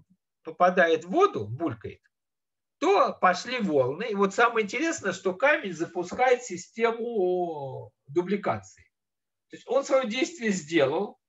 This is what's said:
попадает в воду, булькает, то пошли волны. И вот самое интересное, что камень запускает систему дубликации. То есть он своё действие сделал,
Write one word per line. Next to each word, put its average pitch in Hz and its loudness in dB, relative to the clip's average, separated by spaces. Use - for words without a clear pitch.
попадает 170 2
в 175 -12
воду, 240 2
булькает, - -8
то 302 2
пошли 233 2
волны. 147 0
И 202 -6
вот 196 2
самое 226 2
интересное, 247 -4
что 185 -4
камень 269 0
запускает 196 -2
систему 180 -4
дубликации. 175 -4
То - -16
есть - -18
он 269 0
своё 262 2
действие 240 -2
сделал, 160 0